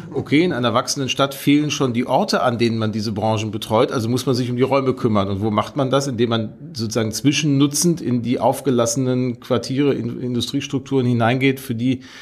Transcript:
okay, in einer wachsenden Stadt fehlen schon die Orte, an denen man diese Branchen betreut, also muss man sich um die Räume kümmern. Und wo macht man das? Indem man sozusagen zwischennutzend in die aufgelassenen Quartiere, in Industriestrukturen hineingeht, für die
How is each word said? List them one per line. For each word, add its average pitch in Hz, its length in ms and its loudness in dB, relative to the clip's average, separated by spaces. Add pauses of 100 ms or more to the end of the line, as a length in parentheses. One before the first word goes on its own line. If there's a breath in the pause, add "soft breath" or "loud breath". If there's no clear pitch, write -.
(140 loud breath)
okay, 135 300 2
in 180 100 0
einer 120 220 0
wachsenden 131 340 -2
Stadt 139 240 0
fehlen 147 380 2
schon 131 220 0
die 120 120 0
Orte, 175 380 0
an 117 160 2
denen 113 180 2
man 110 140 0
diese 110 200 -4
Branchen 107 380 0
betreut, 110 420 0
also 113 160 -2
muss 123 200 -2
man 131 80 2
sich 123 160 -2
um 123 40 -4
die 123 60 0
Räume 131 320 2
kümmern. 104 360 0
Und 98 120 -4
wo 110 80 0
macht 104 260 -2
man 135 140 0
das? 139 160 2
Indem 120 240 0
man 113 240 -2 (200)
sozusagen 110 380 -2
zwischennutzend 147 920 2
in 123 200 -2
die 120 180 -2
aufgelassenen 127 1000 0
Quartiere, 131 560 0
in 117 260 -6
Industriestrukturen 127 880 -2
hineingeht, 127 520 2
für - 140 -6
die 123 280 -2 (200 loud breath)